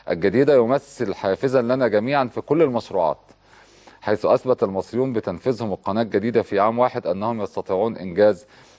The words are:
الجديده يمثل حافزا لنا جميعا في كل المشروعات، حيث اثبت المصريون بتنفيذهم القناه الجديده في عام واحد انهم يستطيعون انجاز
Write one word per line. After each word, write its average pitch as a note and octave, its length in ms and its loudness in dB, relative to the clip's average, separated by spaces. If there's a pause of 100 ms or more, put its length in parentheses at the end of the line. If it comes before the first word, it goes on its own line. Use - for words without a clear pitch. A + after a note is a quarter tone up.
(100)
الجديده D#3+ 440 2
يمثل A#2+ 600 0
حافزا B2 480 0
لنا B2 260 0
جميعا B2 360 0
في A2+ 160 -8
كل D3+ 220 0
المشروعات، G2+ 560 0 (800)
حيث G#2 260 -2
اثبت B2 360 2
المصريون A2 500 -2
بتنفيذهم G#2+ 600 -4
القناه G2+ 300 -4
الجديده G#2+ 400 0
في G2 180 -2
عام A2+ 180 2
واحد B2 280 -2
انهم G#2 360 -4
يستطيعون G2 540 -4
انجاز F#2+ 500 0 (320)